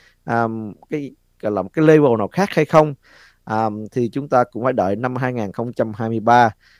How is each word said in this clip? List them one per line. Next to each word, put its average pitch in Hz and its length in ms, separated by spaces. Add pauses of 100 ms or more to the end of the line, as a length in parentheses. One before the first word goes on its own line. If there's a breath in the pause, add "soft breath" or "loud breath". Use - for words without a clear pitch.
(240)
à, 117 240 (420)
cái, 147 220 (300)
gọi 107 100
là 101 100
một 95 120
cái 156 120
level 147 320
nào 104 100
khác 196 260
hay 156 120
không. 156 280 (500 soft breath)
À, 110 260 (220)
thì 120 180
chúng 139 200
ta 123 220
cũng 110 120
phải 131 100
đợi 101 220
năm 127 200
hai 127 180
nghìn 107 180
không 120 220
trăm 113 220
hai 113 140
mươi 113 100
ba, 117 300 (300)